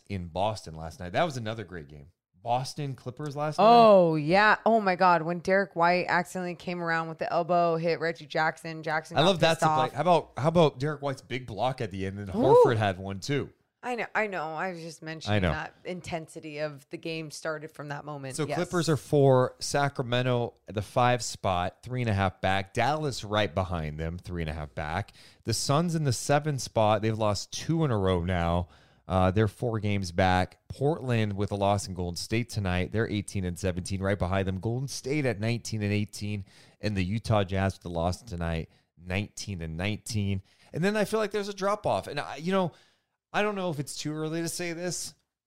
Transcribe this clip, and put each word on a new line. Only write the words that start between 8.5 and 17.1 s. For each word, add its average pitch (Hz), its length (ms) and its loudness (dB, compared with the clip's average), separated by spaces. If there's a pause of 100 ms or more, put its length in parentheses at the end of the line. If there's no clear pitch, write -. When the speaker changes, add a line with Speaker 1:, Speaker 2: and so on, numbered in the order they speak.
Speaker 2:
Jackson 156 340 -4
Speaker 1:
I 135 40 4
Speaker 2:
got 156 80 4
Speaker 1:
love 185 120 2
that 170 120 4
Speaker 2:
pissed - 80 -2
Speaker 1:
supply. 156 260 4
Speaker 2:
off. - 80 -6
Speaker 1:
How 139 80 -2
about, 160 340 2
how 135 120 0
about 165 300 4
Derek 143 220 -4
White's 139 220 -4
big 123 240 -8
block 117 340 -2
at 107 100 -6
the 95 140 -6
end? 98 140 -6
And 101 100 -8
Speaker 2:
Ooh. - 40 -8
Speaker 1:
Horford 254 440 6
had 98 220 2
one, 98 220 -8
too. 131 280 -2 (340)
Speaker 2:
I 247 120 -6
know. 214 100 -6 (100)
I 214 120 0
know. 185 160 -6
I 160 300 -6
was 165 100 -12
just 165 200 -14
Speaker 1:
I 160 40 -14
Speaker 2:
mentioning 147 340 -2
Speaker 1:
know. 87 120 2
Speaker 2:
that - 200 -8 (140)
intensity 160 720 -10
of 147 320 -8
the 170 80 -10
game 160 320 -8